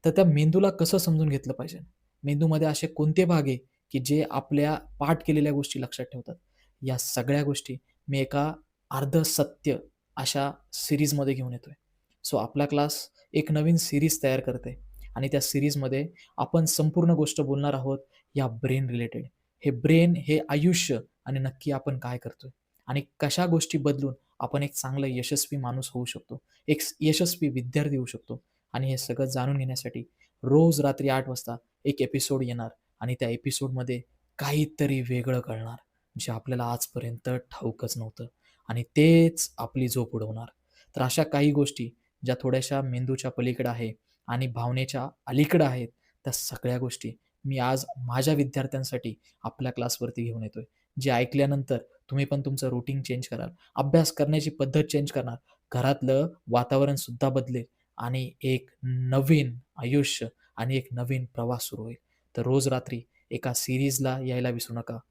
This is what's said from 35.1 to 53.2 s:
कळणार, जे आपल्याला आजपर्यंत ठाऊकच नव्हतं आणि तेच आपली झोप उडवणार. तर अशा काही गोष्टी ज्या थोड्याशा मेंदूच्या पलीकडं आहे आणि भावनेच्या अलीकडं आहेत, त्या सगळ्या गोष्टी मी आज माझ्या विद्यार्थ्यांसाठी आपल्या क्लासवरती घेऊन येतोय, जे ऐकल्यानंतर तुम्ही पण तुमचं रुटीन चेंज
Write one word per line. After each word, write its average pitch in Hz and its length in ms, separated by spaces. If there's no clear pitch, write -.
कळणार, 113 360
जे - 120
आपल्याला 123 320
आजपर्यंत 120 640
ठाऊकच 123 680
नव्हतं 113 280
आणि 117 160
तेच 165 720
आपली 127 300
झोप 120 280
उडवणार. 110 300
तर - 60
अशा 127 220
काही 147 280
गोष्टी 143 380
ज्या 123 160
थोड्याशा 131 400
मेंदूच्या 127 500
पलीकडं 123 380
आहे 117 240
आणि 123 200
भावनेच्या 123 640
अलीकडं 143 380
आहेत, 127 220
त्या 127 100
सगळ्या - 440
गोष्टी 120 340
मी 135 120
आज 127 280
माझ्या 131 360
विद्यार्थ्यांसाठी 131 800
आपल्या 127 280
क्लासवरती 120 520
घेऊन 113 200
येतोय, 110 200
जे 131 120
ऐकल्यानंतर 139 680
तुम्ही - 480
पण 139 160
तुमचं 135 280
रुटीन 123 320
चेंज 127 260